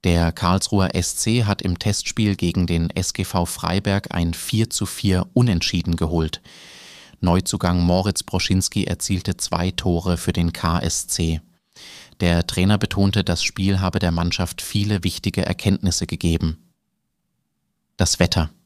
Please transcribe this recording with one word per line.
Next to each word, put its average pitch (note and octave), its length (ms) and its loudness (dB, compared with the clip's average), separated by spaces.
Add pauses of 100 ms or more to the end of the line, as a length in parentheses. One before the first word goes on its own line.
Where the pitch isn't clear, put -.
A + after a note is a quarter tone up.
Der E2+ 260 4
Karlsruher F#2 640 2
S - 220 -2
C A2+ 280 2
hat G2+ 180 0
im F2+ 160 0
Testspiel G#2 580 0
gegen F2 300 0
den E2 240 0
S - 240 -4
G F#2+ 100 -2
V F2 220 0
Freiberg G2 680 -2
ein E2+ 200 0
vier A2 340 -2
zu - 160 -4
vier F#2 480 0
Unentschieden F2+ 640 2
geholt. E2 460 0 (800)
Neuzugang F2+ 640 2
Moritz F#2 420 2
Broschinski F#2+ 600 0
erzielte F2+ 540 -4
zwei F2 320 -2
Tore F2 480 -2
für - 160 -2
den E2+ 180 0
K E2+ 280 -2
S - 260 -4
C. D#2+ 340 -2 (800)
Der E2+ 260 4
Trainer G2 300 2
betonte, G2 480 0
das F2 180 0
Spiel F#2+ 380 0
habe F#2 200 0
der F2 120 2
Mannschaft E2+ 480 -2
viele G2+ 420 -2
wichtige F#2 440 -2
Erkenntnisse F#2+ 600 0
gegeben. E2 520 0 (1400)
Das - 220 2
Wetter. E2+ 320 2 (160)